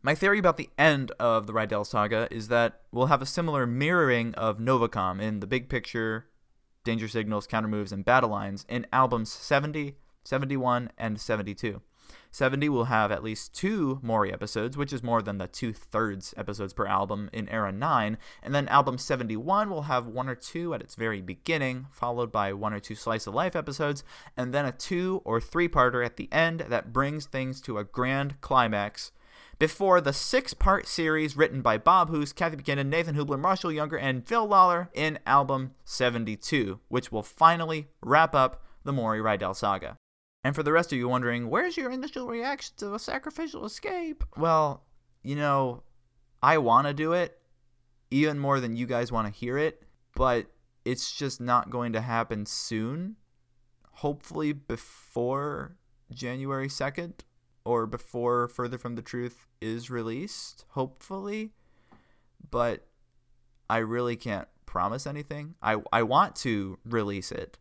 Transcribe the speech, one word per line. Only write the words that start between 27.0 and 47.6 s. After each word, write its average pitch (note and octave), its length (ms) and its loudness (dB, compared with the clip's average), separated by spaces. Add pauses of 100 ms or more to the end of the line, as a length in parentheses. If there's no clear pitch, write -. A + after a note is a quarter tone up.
things C3 340 -6
to A2 180 -6
a G#2 60 -6
grand C3+ 560 -2
climax A2 720 0 (460)
before F3 420 6
the C#3 120 0
six-part - 760 2
series D#3 480 0
written C#3 260 4
by A2 160 4
Bob E3+ 300 6
Hoos, D3+ 240 -2
Kathy E3 240 -2
Buchanan, C#3 340 -2
Nathan D#3+ 240 0
Hubler, C#3+ 240 0
Marshall F#3 320 0
Younger, D3+ 280 -4
and C3 280 -2
Phil A3+ 200 2
Lawler F3+ 480 6
in D3+ 320 -2
album C3+ 480 2 (100)
seventy-two, A2+ 1040 0
which B2 240 -2
will A2 100 -2
finally D#3+ 680 2 (140)
wrap D3+ 320 6
up C3 300 4 (200)
the C#3 80 -2
Maury A2 280 0
Rydell G2+ 340 0
saga. G2 420 -2 (480)
And C3+ 120 0
for D3+ 80 -2
the D3 80 2
rest E3+ 180 4
of C3+ 80 0
you B2 80 -2
wondering, A#2+ 420 -2
"Where's C#4+ 280 0
your C4 160 -4
initial C4 340 -8
reaction B3+ 520 -6
to G#3 160 -8
A A3 40 -6
Sacrificial D4+ 640 -8
Escape?" E4+ 600 -6 (120)
Well, D#3 460 2 (400)
you C#3 140 -4
know, C#3 480 0 (580)
I D#3 160 6
wanna C3 340 6
do D#3 200 0
it, F3 260 0 (720)